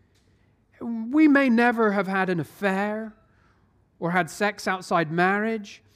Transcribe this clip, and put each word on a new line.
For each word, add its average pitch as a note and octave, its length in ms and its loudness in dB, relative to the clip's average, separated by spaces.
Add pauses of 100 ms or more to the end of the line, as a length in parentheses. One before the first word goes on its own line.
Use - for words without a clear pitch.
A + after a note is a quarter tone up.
(800)
We A#3+ 460 0
may C#4 220 6
never A#3 440 4
have G3 140 -2
had F#3+ 220 -2
an F#3 100 0
affair G#3 760 -4 (840)
or E3+ 120 -4
had F3 200 0
sex G#3 380 -4
outside F3+ 420 -2
marriage, G3+ 720 -2 (140)